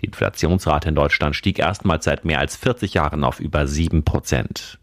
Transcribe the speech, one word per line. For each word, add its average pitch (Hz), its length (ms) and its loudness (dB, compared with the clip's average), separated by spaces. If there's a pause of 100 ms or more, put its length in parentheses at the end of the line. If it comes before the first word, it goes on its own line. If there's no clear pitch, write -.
Die - 60 -4
Inflationsrate 80 840 0
in 76 60 0
Deutschland 73 400 2
stieg - 240 -2
erstmals 82 460 0
seit 73 200 0
mehr 78 140 2
als 71 160 -2
vierzig - 400 -2
Jahren 76 280 0
auf 64 160 0
über 73 280 0
sieben 78 360 2
Prozent. - 800 -2